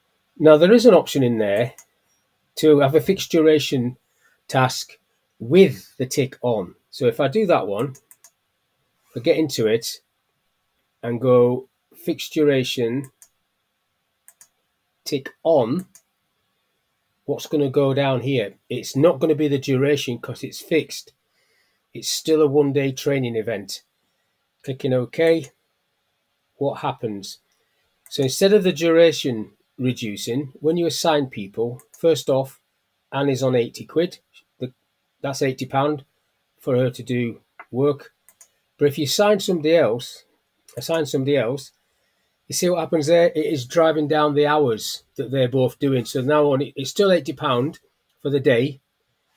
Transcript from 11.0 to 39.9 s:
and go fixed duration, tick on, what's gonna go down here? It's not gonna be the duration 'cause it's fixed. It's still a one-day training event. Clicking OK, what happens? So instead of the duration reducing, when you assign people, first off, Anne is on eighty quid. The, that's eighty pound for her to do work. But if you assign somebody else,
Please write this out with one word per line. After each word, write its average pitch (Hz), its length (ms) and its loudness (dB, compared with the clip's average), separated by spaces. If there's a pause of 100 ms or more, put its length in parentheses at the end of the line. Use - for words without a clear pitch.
and 120 180 -6
go 123 480 2 (260)
fixed - 380 -8
duration, 131 760 0 (1900)
tick 139 260 -6 (120)
on, 151 440 0 (1400)
what's - 220 -8
gonna 147 220 -2
go 135 240 0
down 135 280 -2
here? 117 340 -4 (140)
It's 120 260 -10
not 143 240 4
gonna 160 160 0
be 147 140 -2
the 139 100 0
duration 135 600 -2
'cause - 260 -14
it's - 160 -14
fixed. - 520 -6 (800)
It's 117 160 -12
still 156 320 0
a 147 60 4
one-day 139 460 0
training 135 440 -4
event. 104 460 -8 (800)
Clicking 131 300 -6
OK, 160 580 0 (1080)
what 139 240 -4
happens? 110 580 -8 (720)
So - 140 -6
instead 196 300 2
of 208 100 4
the 180 100 0
duration 160 800 2 (240)
reducing, 123 840 -6
when 160 160 0
you 170 100 0
assign 147 400 -2
people, 117 640 -8
first 156 400 -2
off, 131 300 -2 (520)
Anne 139 160 -2
is 131 140 -2
on 131 140 0
eighty 117 280 -2
quid. 175 360 -4 (380)
The, 127 140 -10 (480)
that's 139 220 -6
eighty 131 240 -4
pound 139 380 -4 (540)
for 131 180 -4
her 127 140 0
to 127 120 -16
do 120 380 -4 (320)
work. 139 420 -2 (640)
But 143 80 0
if 139 120 -2
you 151 60 -4
assign 208 360 0
somebody 165 360 0
else, 127 480 -2 (520)